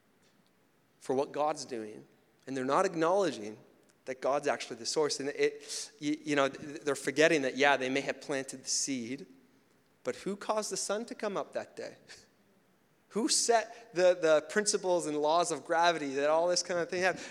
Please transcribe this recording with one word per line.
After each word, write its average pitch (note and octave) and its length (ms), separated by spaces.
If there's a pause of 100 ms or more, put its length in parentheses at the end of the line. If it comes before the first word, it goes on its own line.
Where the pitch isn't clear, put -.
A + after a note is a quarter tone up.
(1000)
for C3 160
what C3+ 160
God's D3 320
doing, A#2+ 400 (420)
and C3+ 100
they're B2+ 80
not D#3 220
acknowledging D#3+ 680 (480)
that B2+ 160
God's C#3+ 260
actually B2 300
the A2+ 100
source. - 320
And C#3 120
it, - 680
you, D3+ 260
you D3 120
know, C#3 120
they're D3 460
forgetting D3+ 480
that, B2 140
yeah, C#3 200
they B2+ 120
may C3+ 140
have C3+ 180
planted C3+ 440
the - 40
seed, C3+ 580 (800)
but B2 120
who G3 200
caused G#3+ 340
the F#3+ 60
sun G#3 300
to B3 100
come G#3 200
up - 180
that G#2+ 220
day? G#2+ 180 (140)
<laughs> - 140 (920)
Who A3 160
set - 640
the, F3+ 300
the D#3 260
principles F#3 580
and D3 120
laws E3 340
of C3+ 140
gravity E3 480
that C#3+ 160
all E3 180
this F3 140
kind F3 180
of E3 80
thing F3+ 140
have? F3+ 280